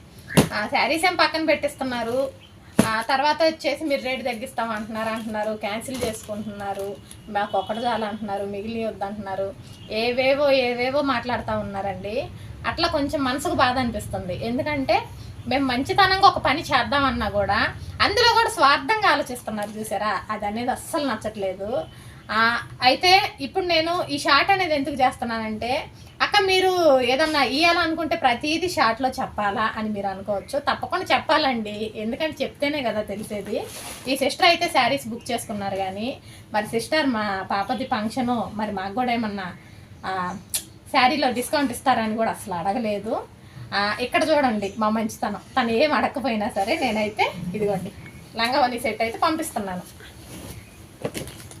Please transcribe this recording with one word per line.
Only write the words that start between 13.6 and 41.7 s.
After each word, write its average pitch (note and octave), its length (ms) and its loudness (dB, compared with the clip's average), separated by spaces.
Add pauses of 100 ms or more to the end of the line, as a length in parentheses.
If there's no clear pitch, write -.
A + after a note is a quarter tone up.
అనిపిస్తుంది. G#3 680 -4
ఎందుకంటే C#4+ 560 0 (460)
మేము C4+ 180 0
మంచితనంగా F#4+ 600 4
ఒక G4 100 4
పని D4+ 240 2
చేద్దామన్నా A#3+ 680 2
కూడా G3+ 460 0 (260)
అందులో G#4+ 340 6
కూడా A4+ 160 4
స్వార్థంగా D4+ 580 4
ఆలోచిస్తున్నారు A#3+ 680 -2
చూసారా, G#3+ 520 -2
అది G#3 160 -4
అనేది A#3 240 -2
అస్సలు D4 360 -2
నచ్చట్లేదు. G#3 760 -4 (480)
ఆ, A3+ 360 2 (160)
అయితే F4+ 580 6
ఇప్పుడు F4+ 240 -2
నేను E4+ 460 2
ఈ C#4+ 80 -2
షార్ట్ D#4+ 320 4
అనేది F#4 240 2
ఎందుకు C#4+ 220 -2
చేస్తున్నానంటే, A#3 960 -2 (320)
"అక్క, G4+ 180 4
మీరు F#4 600 6
ఏదన్నా C#4+ 420 2
ఇయ్యాలనుకుంటే E4 720 2
ప్రతిదీ D4+ 520 0
షార్ట్లో B3+ 400 2
చెప్పాలా?" A3 680 -2
అని G#3+ 120 -4
మీరు G3 180 -4
అనుకోవచ్చు. G3 520 -4
తప్పకుండా D#4+ 560 0
చెప్పాలండి, A#3 840 0
ఎందుకంటే C4+ 480 -2
చెప్తేనే C#4+ 380 -2
కదా G#3+ 200 -2
తెలిసేది. G#3 640 -6 (420)
ఈ C#4 80 0
సిస్టర్ C#4+ 300 2
అయితే E4+ 220 4
శారీస్ C4+ 400 2
బుక్ A#3 220 -10
చేసుకున్నారు G3+ 460 -4
కానీ, G3 420 -4 (360)
మరి G#3+ 120 0
సిస్టర్ C4+ 400 0
మా G#3 440 0
పాపది G#3 340 -2
ఫంక్షను, A3+ 720 -2
మరి G#3+ 180 -2
మాకు G3 220 -6
కూడా A3 180 0
ఏమన్నా, G3+ 400 -4 (540)
ఆ, G3+ 300 -2 (560)
శారీలో C4+ 380 6
డిస్కౌంట్ B3 420 0